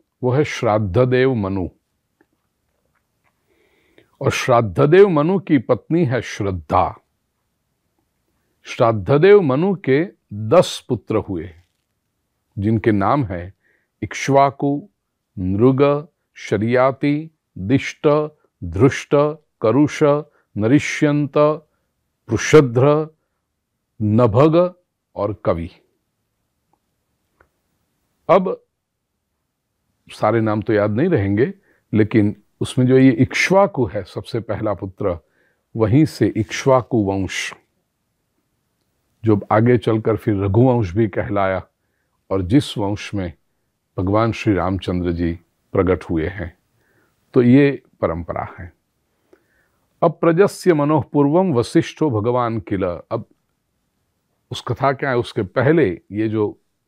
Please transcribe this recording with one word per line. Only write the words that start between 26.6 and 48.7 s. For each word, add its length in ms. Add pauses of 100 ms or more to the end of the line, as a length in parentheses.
अब 340 (1500)
सारे 320
नाम 200
तो 120
याद 180
नहीं 180
रहेंगे, 440 (400)
लेकिन 480 (200)
उसमें 260
जो 100
ये 140
इक्ष्वाकु 760
है, 180
सबसे 360
पहला 340
पुत्र, 460 (560)
वहीं 300
से 220
इक्ष्वाकु 680
वंश, 560 (1700)
जो 160 (100)
आगे 260
चलकर 400
फिर 260
रघुवंश 480
भी 160
कहलाया, 600 (640)
और 100
जिस 360
वंश 360
में 200 (640)
भगवान 340
श्री 220
रामचंद्र 580
जी 280 (340)
प्रकट 300
हुए 240
हैं, 300 (760)
तो 80
ये 420 (180)
परंपरा 580
है। 140 (1300)